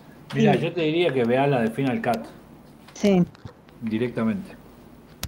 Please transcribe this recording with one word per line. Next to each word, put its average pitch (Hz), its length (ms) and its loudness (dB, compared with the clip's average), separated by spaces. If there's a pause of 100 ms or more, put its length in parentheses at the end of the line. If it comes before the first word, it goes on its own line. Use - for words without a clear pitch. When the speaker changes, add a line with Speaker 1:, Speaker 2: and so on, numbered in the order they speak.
(340)
Speaker 1:
Mira, 214 200 4
Speaker 2:
Sí. - 60 0
Speaker 1:
yo 165 120 -4
te 175 80 -4
diría 160 320 0
que 127 120 0
veas 131 240 2
la 135 120 2
de 113 100 0
Final 127 300 -2
Cut. 117 240 -2 (680)
Speaker 2:
Sí. 196 280 4 (600)
Speaker 1:
Directamente. 113 680 -2 (760)